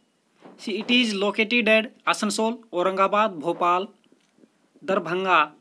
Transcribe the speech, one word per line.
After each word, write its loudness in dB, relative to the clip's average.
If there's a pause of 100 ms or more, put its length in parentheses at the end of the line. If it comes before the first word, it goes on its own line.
(600)
See, -6
it -2
is 2
located -2
at 4 (220)
आसनसोल, -2 (160)
औरंगाबाद, 2
भोपाल, -2 (960)
दरभंगा 0